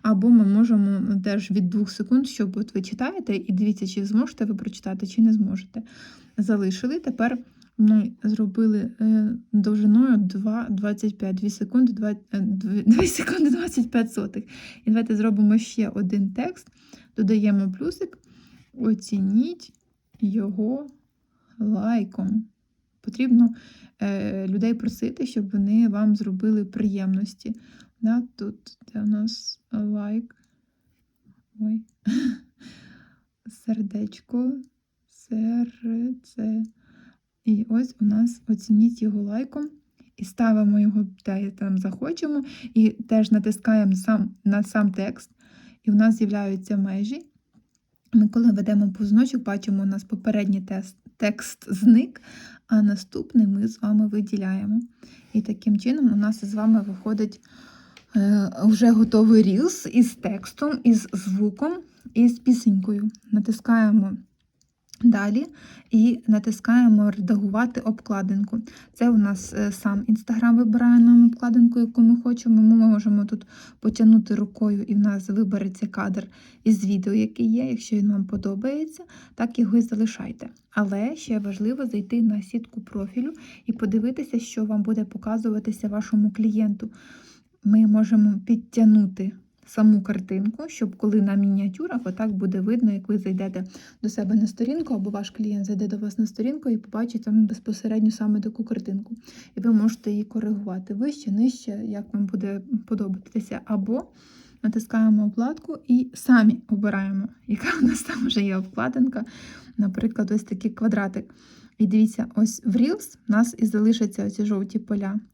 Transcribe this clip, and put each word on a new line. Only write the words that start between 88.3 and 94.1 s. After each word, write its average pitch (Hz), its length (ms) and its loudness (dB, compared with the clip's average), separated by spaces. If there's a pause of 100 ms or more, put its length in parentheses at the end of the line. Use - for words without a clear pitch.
підтягнути 214 840 4 (340)
саму 214 360 4
картинку, 196 640 -4
щоб 220 280 -8
коли 214 260 0
на 196 120 0
мініатюрах, 202 720 -2
отак 208 280 -4
буде 190 280 -4
видно, 220 320 0
як 190 160 -8
ви 208 100 -2
зайдете 190 460 -6 (380)
до 214 60 -4
себе 208 260 -4